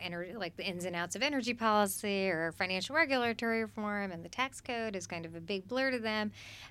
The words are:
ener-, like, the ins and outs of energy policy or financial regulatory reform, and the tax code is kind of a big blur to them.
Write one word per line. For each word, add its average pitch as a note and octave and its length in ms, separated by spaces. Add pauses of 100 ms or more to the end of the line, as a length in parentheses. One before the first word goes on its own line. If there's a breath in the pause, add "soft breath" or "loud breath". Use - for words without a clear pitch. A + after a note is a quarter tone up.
ener-, F3 320
like, F3+ 200
the E3+ 80
ins F3 200
and F3+ 120
outs F3 180
of G3+ 80
energy C4 320
policy G#3 720
or E3 220
financial F#3 460
regulatory A#3+ 640
reform, G#3 480
and E3+ 140
the E3+ 40
tax C4 320
code A3+ 360
is F3 100
kind E3 200
of E3 100
a E3+ 40
big F#3+ 280
blur C4 240
to B3 80
them. G#3+ 320 (380 loud breath)